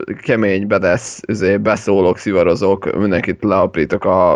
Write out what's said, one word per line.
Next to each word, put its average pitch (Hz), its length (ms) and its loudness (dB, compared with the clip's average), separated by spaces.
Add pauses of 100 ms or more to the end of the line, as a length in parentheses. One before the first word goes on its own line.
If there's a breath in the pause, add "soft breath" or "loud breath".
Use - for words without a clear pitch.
(220)
kemény, 101 460 0
bedesz, 95 580 0
izé, 98 320 0
beszólok, 101 600 0
szivarozok, 95 800 0
mindenkit 92 460 -2
leaprítok 92 600 0
a 92 300 4